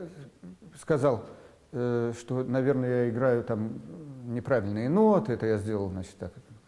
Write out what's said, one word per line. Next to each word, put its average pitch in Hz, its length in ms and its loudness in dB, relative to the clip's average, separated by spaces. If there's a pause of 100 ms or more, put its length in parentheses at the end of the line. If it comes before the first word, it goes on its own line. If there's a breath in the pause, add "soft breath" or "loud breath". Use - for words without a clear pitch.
(800)
сказал, 135 460 2 (480 loud breath)
э, 120 460 0
что, 127 260 -4
наверное, 127 600 2
я 120 60 2
играю 120 320 2
там 110 380 -4 (460)
неправильные 117 640 0
ноты, 202 420 4
это 113 140 0
я 110 100 4
сделал, 101 320 -2
значит, 92 300 -8
так, 92 140 -10 (340)